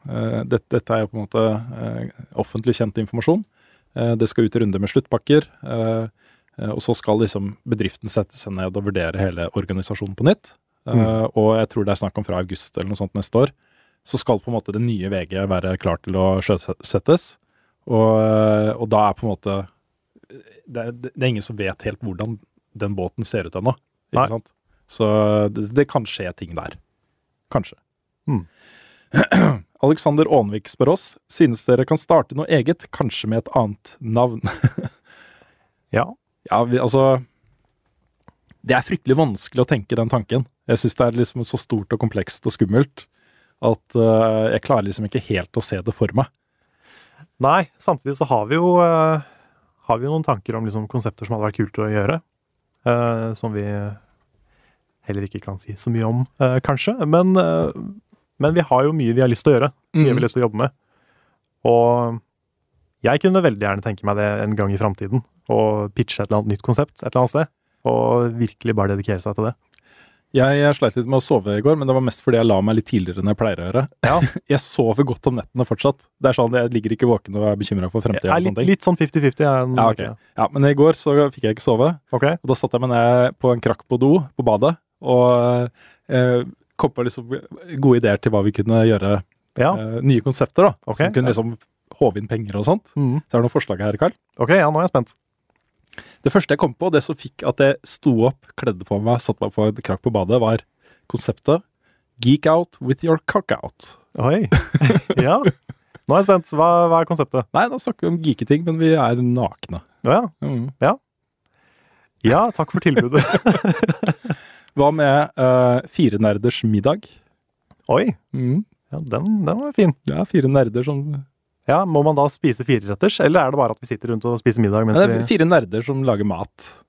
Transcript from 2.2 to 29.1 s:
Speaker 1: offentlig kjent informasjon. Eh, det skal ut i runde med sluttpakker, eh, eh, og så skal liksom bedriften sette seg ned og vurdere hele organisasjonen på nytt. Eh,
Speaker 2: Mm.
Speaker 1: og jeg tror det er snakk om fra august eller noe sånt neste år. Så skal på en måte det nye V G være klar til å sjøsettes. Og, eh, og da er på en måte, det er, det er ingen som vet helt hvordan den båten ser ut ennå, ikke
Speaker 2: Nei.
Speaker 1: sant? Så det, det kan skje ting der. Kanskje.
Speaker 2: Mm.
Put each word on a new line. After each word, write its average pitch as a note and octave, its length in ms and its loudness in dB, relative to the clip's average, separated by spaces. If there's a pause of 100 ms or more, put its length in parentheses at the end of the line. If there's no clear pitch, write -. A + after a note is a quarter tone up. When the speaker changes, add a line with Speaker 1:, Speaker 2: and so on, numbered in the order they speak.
Speaker 1:
offentlig A2+ 340 -2
kjent A2+ 240 -4
informasjon. A#2 460 -2 (500)
Eh, A#2 200 -2
det A2 120 0
skal A2+ 220 0
ut - 80 -2
i A#2 80 0
runde F#2+ 180 -2
med G2+ 80 -4
sluttpakker, C#3 560 0 (160)
eh, A2+ 440 -4 (520)
eh, G#2+ 140 -6
og - 100 -8
så A#2 140 0
skal G#2+ 260 0
liksom G2+ 300 -4 (100)
bedriften G#2+ 480 -6
sette - 240 -4
seg G2 220 -10
ned F#2+ 180 -6
og G2+ 140 -6
vurdere F#2 320 -4
hele F2 340 -4
organisasjonen F#2+ 600 -8
på B2 120 0
nytt. - 280 -2 (320)
Eh, A#2+ 60 -6
Speaker 2:
Mm. A2 400 0
Speaker 1:
og A2 240 2
jeg A2 120 -2
tror G#2 160 -4
det G2+ 100 0
er - 20 -6
snakk - 220 -6
om G#2 40 -4
fra F#2 140 -6
august F#2 400 -8
eller F#2+ 140 -6
noe G2+ 80 -8
sånt G2 160 -8
neste - 180 -8
år. C3+ 160 4 (580)
Så C3 120 -4
skal A2+ 200 0
på - 120 -10
en - 20 -4
måte G#2 180 -6
det G#2+ 120 -2
nye G2+ 260 -4
V F#2+ 160 -4
G F2+ 80 -14 (140)
være F#2 320 -2
klar E2+ 180 -2
til - 160 -8
å F#2 120 2 (200)
sjøsettes. - 960 -2 (480)
Og, A2 340 4
eh, G#2+ 560 2
og A#2 120 -6
da G#2+ 200 4
er G2 60 -2
på - 100 -8
en G#2+ 80 -2
måte, G2 220 -6 (1120)
det A#2+ 100 -12
er, A#2 140 -8
det B2 320 -12
er - 80 2
ingen G#2+ 100 -4
som A2+ 160 -10
vet F#2+ 240 -6
helt - 200 -8
hvordan G#2 360 -8 (380)
den G#2 180 -6
båten F#2+ 320 -6
ser F#2+ 220 -6
ut F2 80 -12
ennå, F#2 180 -2 (400)
ikke A#2+ 80 0
Speaker 2:
Nei. - 60 0
Speaker 1:
sant? A2+ 240 -10 (360)
Så - 180 -2 (440)
det, G#2+ 240 -8
det C#3 160 2
kan A#2+ 160 -4
skje F#2 300 -10
ting E2+ 180 -14
der. - 220 -10 (760)
Kanskje. - 240 -4 (560)
Speaker 2:
Mm. G2 160 -2 (640)